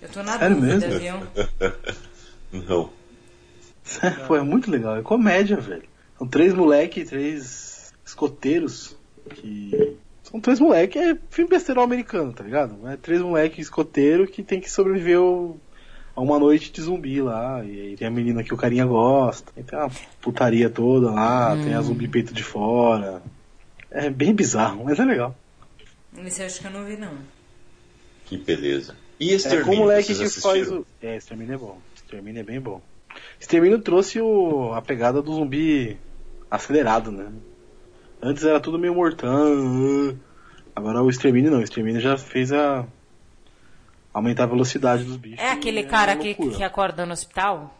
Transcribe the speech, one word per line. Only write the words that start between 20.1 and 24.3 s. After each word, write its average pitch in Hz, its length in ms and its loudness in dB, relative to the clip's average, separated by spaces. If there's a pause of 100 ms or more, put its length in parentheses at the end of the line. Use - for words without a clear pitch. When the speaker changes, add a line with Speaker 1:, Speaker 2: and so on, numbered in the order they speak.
Speaker 2:
putaria 117 500 2
toda 120 400 4
lá, 113 420 2
Speaker 1:
Hum. 104 120 -2
Speaker 2:
tem 147 100 -2
a - 80 0
zumbi 117 260 -4
peito 113 240 -2
de 107 100 -10
fora. 107 800 0 (680)
É 143 180 -4
bem 139 260 2